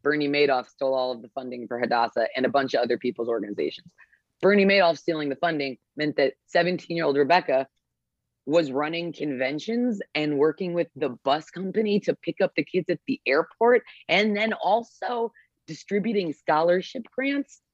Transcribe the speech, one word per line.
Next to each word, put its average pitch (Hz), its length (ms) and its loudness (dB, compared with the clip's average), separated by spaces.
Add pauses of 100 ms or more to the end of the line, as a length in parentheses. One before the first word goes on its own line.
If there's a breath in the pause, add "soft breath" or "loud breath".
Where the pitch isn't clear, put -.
Bernie 147 240 0
Madoff 139 400 2
stole 135 260 -2
all 127 200 -2
of 113 80 -10
the 117 80 -20
funding 123 360 -10
for 120 140 -6
Hadassah 117 560 0
and 127 100 0
a 127 40 2
bunch 135 240 0
of 127 80 2
other 117 160 0
people's 120 320 -4
organizations. 101 580 -6 (540 soft breath)
Bernie 196 240 4
Madoff 190 320 4
stealing 156 320 -2
the 131 80 -4
funding 143 400 -2 (180)
meant 151 220 -2
that 135 160 2 (140)
seventeen-year-old 165 680 0
Rebecca 160 520 2 (800)
was 147 280 2
running 160 400 -4
conventions 156 880 -4 (120)
and 151 240 0
working 160 360 2
with 170 240 -2
the 127 260 -4
bus 147 260 0
company 202 520 -2
to - 140 -2
pick - 260 -6
up 180 140 0
the 160 100 -2
kids 180 240 -4
at 165 180 -2
the - 180 -4
airport 170 580 2 (260 loud breath)
and 208 260 2
then 220 160 -2
also 233 800 -2 (360 soft breath)
distributing 190 680 -2
scholarship 175 680 0 (120)
grants. 277 460 -4 (120)